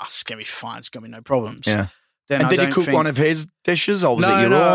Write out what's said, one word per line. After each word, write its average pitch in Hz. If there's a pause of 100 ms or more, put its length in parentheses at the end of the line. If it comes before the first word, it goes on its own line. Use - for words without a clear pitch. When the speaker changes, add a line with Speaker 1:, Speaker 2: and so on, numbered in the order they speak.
Speaker 1:
"Oh, -
it's -
gonna 110
be 107
fine, 117
it's -
gonna 113
be 117
no 113
problems." 113
Speaker 2:
Yeah. 101 (400)
Speaker 1:
Then 139
Speaker 2:
And 131
Speaker 1:
I 127
Speaker 2:
did 131
he 139
Speaker 1:
don't 139
Speaker 2:
cook 180
Speaker 1:
think 139
Speaker 2:
one 156
of 139
his 156 (180)
dishes, 180
or 131
was 175
Speaker 1:
No, 196
Speaker 2:
it -
your 190
Speaker 1:
no, 180